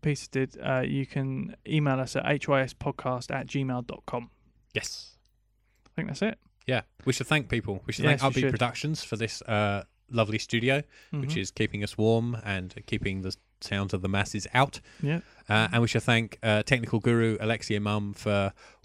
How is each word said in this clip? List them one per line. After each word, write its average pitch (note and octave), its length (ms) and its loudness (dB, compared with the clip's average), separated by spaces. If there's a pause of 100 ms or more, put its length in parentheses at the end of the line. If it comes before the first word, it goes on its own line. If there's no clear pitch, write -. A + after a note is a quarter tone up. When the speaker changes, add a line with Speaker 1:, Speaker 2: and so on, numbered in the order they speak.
Speaker 1:
Peter D3 300 -2
did, C3 320 -2
uh, C3 160 2
you C3+ 260 0
can C3+ 520 -4 (100)
email C#3+ 320 2
us C3 160 -4
at C3+ 100 -2
H C#3+ 220 0
Y C#3 140 4
S C3 120 -2
podcast C3 640 -4
at B2+ 120 -6
gmail B2+ 380 -2
dot - 200 -12
com. A#2+ 240 -8 (440)
Speaker 2:
Yes. - 440 -6 (680)
Speaker 1:
I - 120 -20
think D#3+ 100 -4
that's C#3 140 -4
it. - 180 -2 (260)
Speaker 2:
Yeah. B2+ 160 0 (220)
We C3+ 80 0
should A#2+ 160 -2
thank D3+ 220 0
people. G2+ 360 -4
We - 60 -6
should - 140 -2
Speaker 1:
Yes, C#3+ 160 4
Speaker 2:
thank C3+ 120 4
Speaker 1:
we C3 80 2
Speaker 2:
Upbeat C#3+ 40 2
Speaker 1:
should. C3+ 80 4
Speaker 2:
Productions B2+ 500 -2
for - 140 -6
this, A2 240 -4
uh, G#2 420 2 (260)
lovely A2 300 2
studio, C3 440 0 (280)
which C#3+ 200 -4
Speaker 1:
Mm-hmm. D#3+ 80 -2
Speaker 2:
is F#2+ 120 -4
keeping G#2 320 -2
us - 140 -6
warm A2+ 480 4
and F#2 280 -4 (120)
keeping F#2+ 380 -2
the F#2+ 120 -4 (240)
sounds G2 340 -2
of F#2+ 80 0
the F#2+ 60 -2
masses G2 460 0
out. C3+ 260 2 (240)
Speaker 1:
Yeah. D3+ 160 0 (300)
Speaker 2:
Uh, G#2+ 240 4
and A#2 80 6
we A#2 80 4
should A2+ 140 0
thank, A2+ 400 2
uh, G#2+ 200 4
technical A#2 380 2
guru A2+ 380 4
Alexi A2 360 -2
Imam G#2 380 -2
for G2+ 400 0 (320)